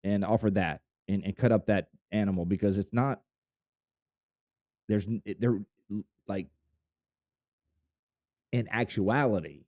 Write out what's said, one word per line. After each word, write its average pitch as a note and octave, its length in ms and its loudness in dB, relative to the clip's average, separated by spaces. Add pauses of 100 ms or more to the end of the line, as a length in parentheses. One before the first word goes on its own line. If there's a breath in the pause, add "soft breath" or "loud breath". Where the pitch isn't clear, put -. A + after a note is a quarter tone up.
and G2 220 0
offered G#2+ 300 2
that E2+ 260 -2 (260)
and, G2 160 -2
and G2 140 -6
cut A#2+ 160 4
up G#2+ 140 2
that G2 200 2 (240)
animal G2 320 0
because G2 340 0
it's G2 140 -4
not, B2+ 300 -2 (1700)
there's G#2 180 2
n-, A2 160 -4
it, G2+ 160 -8
they're A2+ 220 2 (280)
l-, G#2 140 -6 (240)
like, G2 200 -6 (2000)
in A#2 180 0
actuality G#2 1000 0